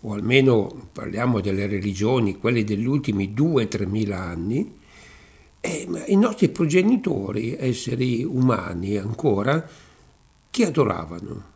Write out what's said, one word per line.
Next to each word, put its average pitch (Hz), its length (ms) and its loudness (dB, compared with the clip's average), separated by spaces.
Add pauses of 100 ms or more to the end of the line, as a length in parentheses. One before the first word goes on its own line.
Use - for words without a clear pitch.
o 107 120 -6
almeno 117 760 2
parliamo 101 500 -2
delle 98 260 -2
religioni, 101 720 0
quelle 117 240 0
degli 104 240 -2
ultimi 104 480 -2
due, 135 320 2
tremila 101 520 -2
anni, 92 600 -4 (800)
eh, 165 280 -6
ma 170 200 -6
i 196 80 4
nostri 208 340 4
progenitori, 151 1040 0
esseri 123 680 -2
umani 101 720 0
ancora, 117 680 0 (880)
chi 240 140 2
adoravano? 92 800 -2 (120)